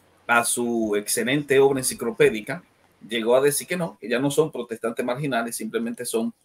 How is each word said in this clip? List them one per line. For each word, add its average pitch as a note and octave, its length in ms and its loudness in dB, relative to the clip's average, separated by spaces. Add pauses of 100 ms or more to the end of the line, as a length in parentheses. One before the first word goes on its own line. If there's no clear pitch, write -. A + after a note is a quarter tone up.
(280)
a A#2 160 4
su A#2 540 0
excelente C3 600 0
obra C#3 200 6
enciclopédica, B2 840 0 (460)
llegó A2+ 300 2
a C3+ 40 4
decir C#3+ 240 2
que F3+ 120 -4
no, F3+ 220 -6
que G#2+ 100 -10
ya A#2 100 0
no C#3 100 2
son D#3 220 2
protestantes A#2 540 -6
marginales, B2 500 -4
simplemente A2+ 500 -6
son, A2+ 280 -2 (120)